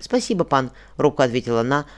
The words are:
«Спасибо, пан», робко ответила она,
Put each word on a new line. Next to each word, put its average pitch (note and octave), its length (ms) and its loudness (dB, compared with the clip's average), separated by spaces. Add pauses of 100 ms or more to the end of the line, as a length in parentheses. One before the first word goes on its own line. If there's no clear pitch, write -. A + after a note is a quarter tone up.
«Спасибо, A#3 420 -2
пан», C3 280 0 (260)
робко C#3+ 260 2
ответила A#2+ 380 0
она, C#3+ 260 0 (120)